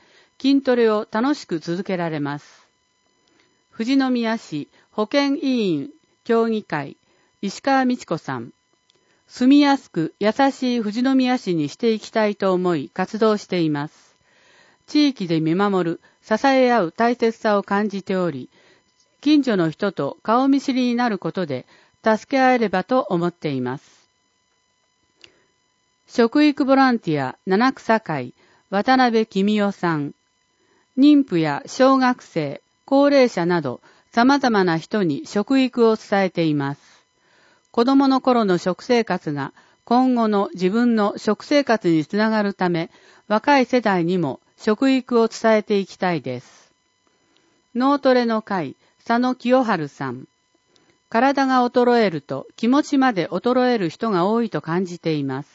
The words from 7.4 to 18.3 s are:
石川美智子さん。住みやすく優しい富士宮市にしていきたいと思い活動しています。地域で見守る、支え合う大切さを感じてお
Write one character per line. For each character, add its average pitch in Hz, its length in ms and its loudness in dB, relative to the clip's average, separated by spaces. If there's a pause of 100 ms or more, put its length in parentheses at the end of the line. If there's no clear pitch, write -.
石 196 200 -8
川 269 240 0
美 247 120 -2
智 - 100 -20
子 160 100 -4
さ 131 220 -10
ん。 120 120 -14 (760)
住 247 220 -2
み 285 120 8
や 277 160 2
す - 140 -20
く 165 280 -6
優 208 120 2
し 262 460 0
い - 20 0
富 208 140 -4
士 247 100 -4
宮 254 340 0
市 185 160 -4
に 147 160 -2
し - 60 -14
て 226 160 0
い 220 80 -2
き - 100 -16
た 220 160 0
い 208 100 -2
と 190 180 0
思 180 220 0
い 135 160 -6
活 185 280 -6
動 214 180 2
し - 80 -14
て 180 140 -4
い 160 100 0
ま 147 200 -6
す。 - 260 -20 (720)
地 294 220 2
域 190 180 -4
で 160 140 0
見 160 120 0
守 185 380 0
る、 165 100 -10 (220)
支 220 240 -2
え 262 240 4
合 220 140 2
う 160 60 -6
大 240 240 0
切 226 220 -2
さ 208 220 0
を 196 40 -2
感 202 260 -2
じ 190 120 -8
て 190 140 -6
お 180 160 -2